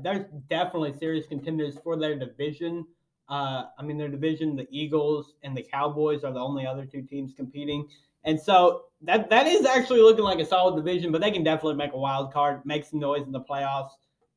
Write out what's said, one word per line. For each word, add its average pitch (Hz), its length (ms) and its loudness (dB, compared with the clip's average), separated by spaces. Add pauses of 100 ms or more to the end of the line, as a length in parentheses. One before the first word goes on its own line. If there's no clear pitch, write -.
they're 196 260 -4 (220)
definitely 165 480 -2
serious 160 300 -4
contenders 147 540 -6
for 165 140 -4
their 151 240 -2
division. 156 640 -6 (440)
Uh, 135 380 -6 (120)
I 135 40 -10
mean, 147 140 -8
their 147 120 -6
division, 151 480 -4
the 127 120 -8
Eagles 147 760 -2
and 139 120 -8
the 123 60 -8
Cowboys 147 640 -2
are 131 80 -6
the 123 80 -6
only 135 240 -4
other 135 200 -8
two 135 180 -12
teams 135 300 -10
competing. 143 540 -8 (380)
And 156 140 2
so 180 460 6 (180)
that, 196 260 0
that 247 180 6
is 349 180 4
actually 254 360 6
looking 220 220 10
like 190 160 0
a 156 60 0
solid 185 300 4
division, 170 360 -2
but 160 100 2
they 208 80 2
can 185 140 -2
definitely 156 320 0
make 143 180 -4
a 131 40 -6
wild 135 360 -4
card, 143 320 0
make 147 200 -4
some 156 140 -6
noise 143 260 -2
in 135 60 -12
the 131 100 -6
playoffs. 139 500 -6 (460)